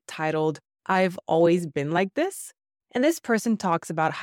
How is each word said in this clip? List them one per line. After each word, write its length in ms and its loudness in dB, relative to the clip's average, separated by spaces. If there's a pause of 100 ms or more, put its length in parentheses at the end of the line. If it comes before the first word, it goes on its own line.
titled, 540 -2 (240)
"I've 420 0
Always 400 4
Been 240 -4
Like 220 0
This," 400 -4 (380)
and 120 0
this 160 2
person 380 0
talks 320 -2
about 340 0